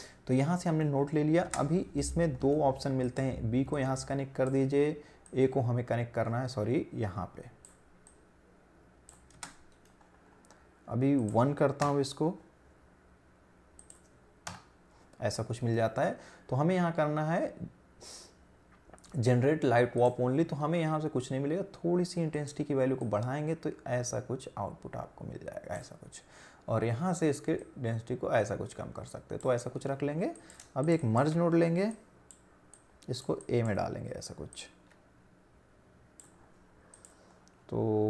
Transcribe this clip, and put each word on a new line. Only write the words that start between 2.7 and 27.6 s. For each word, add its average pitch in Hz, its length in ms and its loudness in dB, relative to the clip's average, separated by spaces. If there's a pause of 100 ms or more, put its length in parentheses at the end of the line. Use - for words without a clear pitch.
मिलते 127 300 0
हैं, 120 300 -2
बी 131 120 2
को 143 160 -2
यहाँ 131 160 0
से 135 120 -6
कनेक्ट 139 280 -4
कर 131 140 0
दीजिए, 139 460 4 (380)
ए 131 140 4
को 131 140 2
हमें 120 240 0
कनेक्ट 117 280 -2
करना 113 260 -2
है, 131 80 -4
सॉरी, 120 380 0 (100)
यहाँ 98 300 -4 (100)
पे। - 80 -14 (3500)
अभी 135 280 2
वन 117 380 4
करता 143 320 2
हूँ 143 160 2
इसको, 156 320 -2 (2750)
ऐसा 113 240 -2
कुछ 117 200 -6
मिल 113 120 2
जाता 113 260 2
है। 196 160 0 (320)
तो 131 60 -2
हमें 165 200 2
यहाँ 175 180 2
करना 151 320 0
है 170 280 -2 (1600)
generate 127 480 4
light 123 320 4
warp 120 240 4
only, 131 260 2
तो 156 100 -6
हमें 151 240 0
यहाँ 156 200 0
से 156 100 -2
कुछ 127 220 -2
नहीं 135 100 -2
मिलेगा। 160 220 -2 (120)
थोड़ी 175 300 0
सी 180 160 -4
इंटेंसिटी 151 420 -4
की 147 100 -2
वैल्यू 131 240 2
को 127 100 -4
बढ़ाएंगे 131 480 -2
तो 156 140 -4 (200)
ऐसा 123 320 -2
कुछ 131 360 -6
आउटपुट - 380 -8
आपको - 300 -10
मिल - 120 -10
जाएगा, - 380 -10
ऐसा - 200 -12
कुछ। - 260 -18 (480)
और 113 160 0
यहाँ 139 280 0
से 160 160 2
इसके 143 240 0
डेंसिटी 117 640 -4